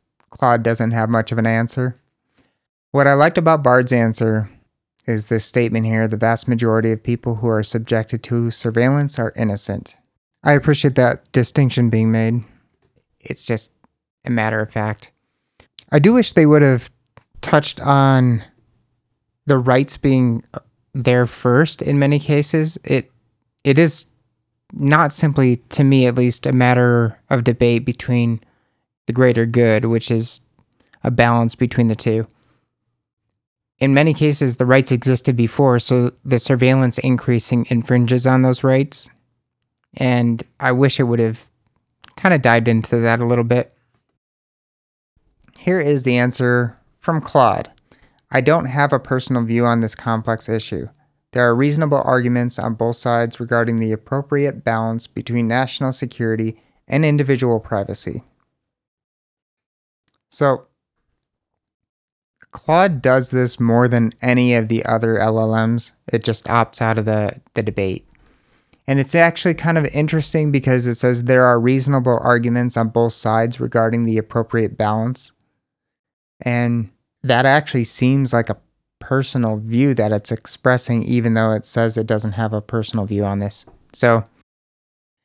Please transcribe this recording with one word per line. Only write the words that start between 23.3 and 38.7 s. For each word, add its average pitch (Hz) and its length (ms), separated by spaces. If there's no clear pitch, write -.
it 139 160
is 165 280
not 147 400
simply, 135 440
to - 140
me 135 240
at 123 80
least, 123 300
a 135 60
matter 123 680
of 123 160
debate 120 400
between 120 560
the 117 80
greater 120 320
good, 117 400
which 113 260
is 113 300
a 123 80
balance 117 440
between 120 320
the 110 80
two. 110 320
In 135 140
many 151 200
cases, 147 440
the 127 80
rights 131 260
existed 127 460
before, 120 420
so 123 320
the 127 140
surveillance 127 580
increasing 123 720
infringes 120 580
on 131 140
those 127 220
rights. 135 460